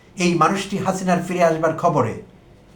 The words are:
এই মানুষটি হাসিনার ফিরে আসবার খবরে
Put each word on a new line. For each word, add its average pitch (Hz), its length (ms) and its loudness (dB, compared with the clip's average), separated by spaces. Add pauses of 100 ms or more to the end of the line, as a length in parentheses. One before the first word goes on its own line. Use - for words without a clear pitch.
(180)
এই 175 180 2
মানুষটি 190 440 0
হাসিনার 185 500 -2
ফিরে 175 160 2
আসবার 160 340 0
খবরে 143 440 0 (540)